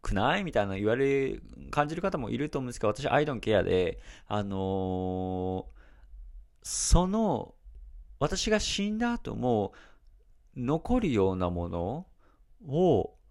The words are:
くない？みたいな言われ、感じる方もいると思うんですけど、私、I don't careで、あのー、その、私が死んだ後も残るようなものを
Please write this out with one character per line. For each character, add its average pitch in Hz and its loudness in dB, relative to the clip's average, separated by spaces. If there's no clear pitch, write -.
く - 0
な 120 2
い？ 208 -4
み 170 -4
た 113 2
い 101 0
な 95 -2
言 101 -2
わ 107 4
れ、 139 0
感 147 0
じ 160 -6
る 170 -4
方 190 -2
も 113 -6
い 117 -2
る 147 -4
と 147 -4
思 131 -4
う - -6
ん - -8
で 120 -8
す - -12
け - -2
ど、 107 2
私、 135 -4
I 143 4
don't 135 -4
care 104 4
で、 92 0
あ 104 -2
の 98 -4
ー、 92 -2
そ - 4
の、 196 0
私 190 0
が 214 4
死 202 -2
ん 214 -4
だ 240 0
後 233 -6
も 117 0
残 151 0
る 202 2
よ 95 4
う 92 0
な 90 2
も 87 -2
の 90 -4
を 143 2